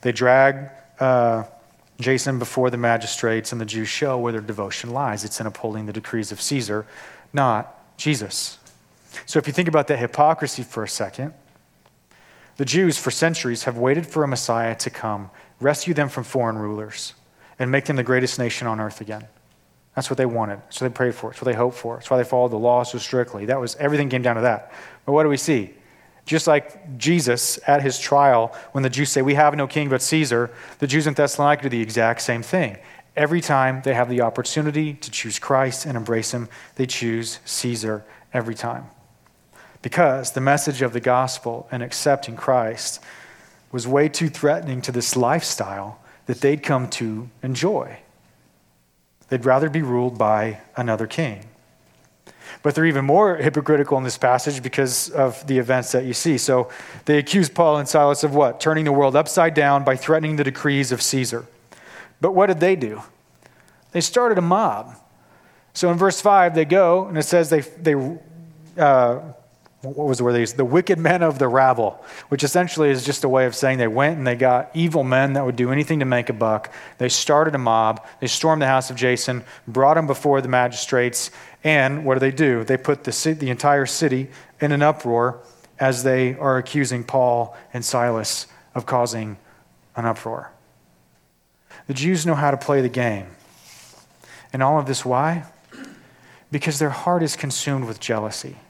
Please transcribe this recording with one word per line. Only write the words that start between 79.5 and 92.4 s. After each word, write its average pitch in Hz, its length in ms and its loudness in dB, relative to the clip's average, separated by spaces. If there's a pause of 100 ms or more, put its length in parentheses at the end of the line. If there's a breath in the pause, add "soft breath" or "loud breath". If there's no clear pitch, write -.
brought 135 280 4
him 160 120 0
before 139 320 2
the 127 80 -6
magistrates, 123 840 0 (320 loud breath)
and 147 420 2
what 135 100 2
do 131 60 0
they 135 120 2
do? 131 320 2
They 131 120 2
put 139 280 -2
the 120 80 -4
ci-, - 200 -2
the 143 180 -4
entire 139 360 2
city 131 420 0 (320 loud breath)
in 151 120 2
an 143 100 2
uproar 127 580 0 (380 loud breath)
as 131 240 0
they 127 340 2
are 135 200 0
accusing 127 480 -2
Paul 120 520 0 (160 loud breath)
and 123 120 -6
Silas 120 640 -2 (260 soft breath)
of 127 120 -6
causing 113 520 -2 (560 soft breath)
an 117 120 -4
uproar. 113 460 -6 (1300 loud breath)
The 139 80 -4
Jews 160 320 0
know 165 80 2
how 143 160 2